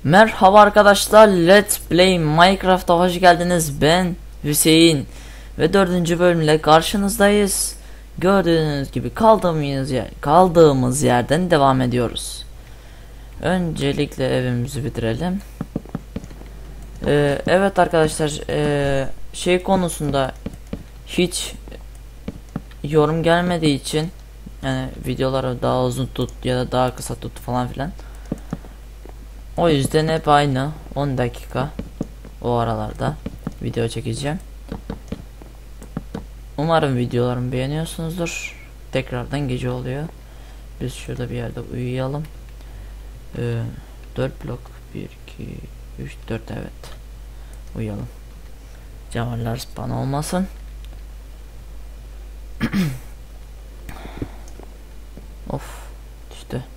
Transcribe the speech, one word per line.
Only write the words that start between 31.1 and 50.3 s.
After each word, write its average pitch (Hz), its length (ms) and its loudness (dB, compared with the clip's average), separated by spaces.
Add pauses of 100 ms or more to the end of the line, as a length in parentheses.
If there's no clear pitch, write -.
dakika 127 520 -4 (720)
o 117 100 -2
aralarda 117 640 -2 (460)
video 117 260 -2
çekeceğim. 139 500 -4 (2250)
Umarım 156 400 2
videolarımı 123 560 0
beğeniyorsunuzdur. 160 1040 -6 (360)
Tekrardan 135 560 -4
gece 123 220 -4
oluyor. 127 340 -6 (760)
Biz 127 140 -6
şurada 123 360 -8
bir 120 40 -6
yerde 120 260 -8
uyuyalım. 131 600 -6 (1160)
Ee, 117 240 -4 (540)
dört 131 280 -4
blok, 123 160 -8 (340)
bir, 50 100 -10
iki, - 520 -14 (420)
üç, 131 180 -12 (120)
dört, 113 220 -8
evet. 107 220 -10 (1040)
Uyuyalım. 110 320 -8 (1000)
Canavarlar 117 460 -4
spawn - 340 -10
olmasın. 143 560 -2 (2250)